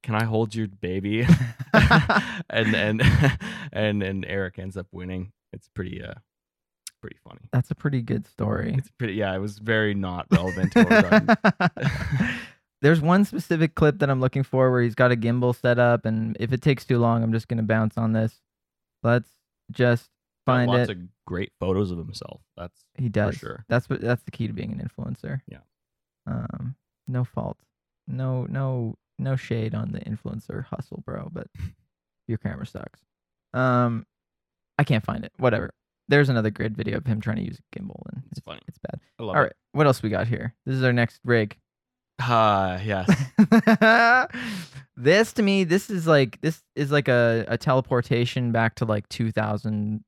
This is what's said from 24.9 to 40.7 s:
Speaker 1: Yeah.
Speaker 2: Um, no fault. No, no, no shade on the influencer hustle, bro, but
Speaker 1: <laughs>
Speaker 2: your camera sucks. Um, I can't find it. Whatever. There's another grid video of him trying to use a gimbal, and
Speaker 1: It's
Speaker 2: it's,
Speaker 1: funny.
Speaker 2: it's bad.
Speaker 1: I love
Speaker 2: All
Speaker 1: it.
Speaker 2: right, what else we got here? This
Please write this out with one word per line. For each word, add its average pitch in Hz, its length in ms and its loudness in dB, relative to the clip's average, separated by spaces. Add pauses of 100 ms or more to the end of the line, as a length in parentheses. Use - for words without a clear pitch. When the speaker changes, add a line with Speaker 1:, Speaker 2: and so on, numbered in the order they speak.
Speaker 1:
Yeah. - 100 -20 (680)
Speaker 2:
Um, 123 500 -8 (320)
no 127 160 -2
fault. - 340 -8 (480)
No, 127 420 -4
no, 131 480 -4 (220)
no 135 180 -2
shade 110 380 -4
on 107 180 -4
the - 80 -8
influencer - 640 -10
hustle, - 400 -12
bro, - 280 -10
but - 160 -12 (380)
Speaker 1:
<laughs> - 420 -20
Speaker 2:
your 113 100 -4
camera 71 280 -8
sucks. - 340 -16 (540)
Um, 123 520 0 (720)
I 147 60 4
can't 110 200 0
find - 200 -8
it. - 140 -18
Whatever. 107 360 0 (340)
There's 139 200 6
another 110 220 2
grid 107 260 -6
video 110 220 -4
of 139 80 -6
him 110 140 0
trying 110 180 -4
to 98 60 -4
use - 140 -10
a - 200 -18
gimbal, - 220 -14 (120)
and 131 180 -14
Speaker 1:
It's - 80 -14
Speaker 2:
it's, - 60 -16
Speaker 1:
funny. - 240 -16
Speaker 2:
it's - 100 -20
bad. - 220 -12 (180)
Speaker 1:
I 117 60 -12
love 110 100 -6
Speaker 2:
All 147 80 4
Speaker 1:
it. - 40 2
Speaker 2:
right, - 60 -8 (200)
what 147 160 2
else 127 140 2
we 110 80 -2
got 95 180 -2
here? 117 260 -6 (100)
This 131 120 -4